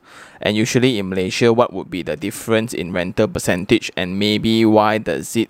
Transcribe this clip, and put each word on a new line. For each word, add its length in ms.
And 120
usually 440
in 100
Malaysia, 420
what 220
would 160
be 140
the 120
difference 600
in 180
rental 340
percentage 680
and 220
maybe 480
why 320
does 360
it 160